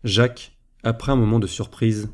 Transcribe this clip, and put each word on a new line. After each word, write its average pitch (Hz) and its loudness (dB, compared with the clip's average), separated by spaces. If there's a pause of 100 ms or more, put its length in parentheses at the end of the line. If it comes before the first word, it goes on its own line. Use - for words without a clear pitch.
Jacques, 117 0 (260)
après 117 -2
un 135 4
moment 113 4
de 101 -2
surprise 107 -4